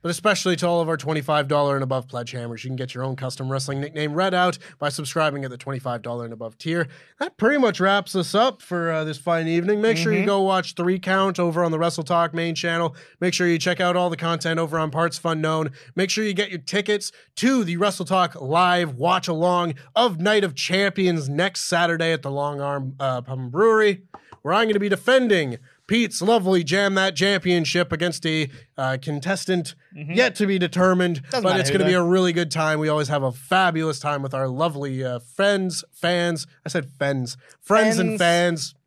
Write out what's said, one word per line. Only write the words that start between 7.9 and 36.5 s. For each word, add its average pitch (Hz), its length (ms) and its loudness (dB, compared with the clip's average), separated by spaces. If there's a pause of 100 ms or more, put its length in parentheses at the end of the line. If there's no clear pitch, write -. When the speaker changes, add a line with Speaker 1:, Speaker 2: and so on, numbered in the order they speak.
Speaker 1:
us 185 180 -2
up 240 280 2
for, 170 320 -4
uh, 156 100 0
this 156 140 -6
fine 165 320 0
evening. 180 320 2
Make 220 160 2
sure 170 160 0
you - 60 2
Speaker 2:
Mm-hmm. 196 80 2
Speaker 1:
go 196 140 2
watch 185 340 0
Three 180 240 0
Count 190 380 0
over 175 280 0
on 165 80 0
the 156 60 -2
Wrestle 170 260 -2
Talk 165 280 0
main 165 220 -2
channel. 170 400 -2 (240)
Make 180 140 0
sure 180 120 0
you 170 140 4
check 180 220 -2
out 180 160 2
all 180 120 2
the 170 60 -2
content 165 420 -2
over 165 220 -2
on 156 100 -2
Parts 165 280 -2
Fun 160 240 -2
Known. 156 300 -2 (260)
Make 185 120 0
sure 214 140 -2
you 208 100 -2
get 196 160 -2
your 180 120 -10
tickets 202 500 -2 (240)
to 247 300 2
the 170 100 -2
Wrestle 185 300 0
Talk 180 340 0
live 170 560 2
watch 180 320 0
along 175 460 0 (240)
of 214 240 2
Night 208 240 2
of 156 100 -6
Champions 185 720 0
next 170 380 -2
Saturday 165 480 0
at 151 80 -4
the 139 100 -6
Long 143 300 -4
Arm, 139 400 -4
uh, 131 180 -2
Pub 131 180 -10
and 127 140 -8
Brewery, 208 520 4 (400)
where 151 100 0
I'm 220 160 2
gonna 208 100 2
be 202 80 0
defending 196 680 2 (300)
Pete's 220 340 0
lovely 190 420 4
Jam 196 300 0
That 190 220 2
Championship 175 760 0
against 165 340 -4
a, 156 220 0 (300)
uh, 131 240 -2
contestant 175 720 -4 (160)
Speaker 2:
Mm-hmm. 151 220 -12
Speaker 1:
yet 233 220 2
to 208 100 0
be 196 140 0
determined, 180 640 2
Speaker 2:
Doesn't 254 180 -2
Speaker 1:
but 185 80 2
Speaker 2:
matter 180 120 2
Speaker 1:
it's 135 100 0
Speaker 2:
who, 143 80 2
Speaker 1:
gonna - 100 4
be 180 60 4
Speaker 2:
though. 180 100 2
Speaker 1:
a - 20 2
really 180 240 4
good 170 200 -2
time. 156 260 0
We 156 120 0
always 151 180 0
have 143 160 0
a 131 80 0
fabulous 160 680 0
time 147 220 -4
with 135 140 -6
our 135 120 -2
lovely, 139 560 -2
uh, 123 140 -4
friends, 190 720 0
fans. 175 540 -2 (180)